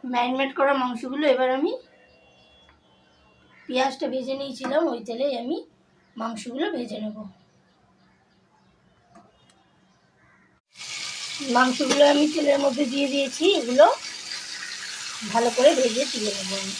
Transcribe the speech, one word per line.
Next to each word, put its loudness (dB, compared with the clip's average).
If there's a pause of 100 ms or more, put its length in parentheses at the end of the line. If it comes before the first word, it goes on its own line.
ম্যারিনেট -2
করা 4
মাংসগুলো -4
এবার 4
আমি, 0 (1900)
পেঁয়াজটা -2
ভেজে -4
নিয়েছিলাম, -2
ওই -4
তেলেই -4
আমি -6 (580)
মাংসগুলো -6 (100)
ভেজে -8
নেব। -8 (4000)
মাংসগুলো 4
আমি 4
তেলের 2
মধ্যে 2
দিয়ে -2
দিয়েছি, -2 (140)
এগুলো 8 (1400)
ভালো 2
করে 6
ভেজে 2
তুলে -4
নেব -8
আমি। -6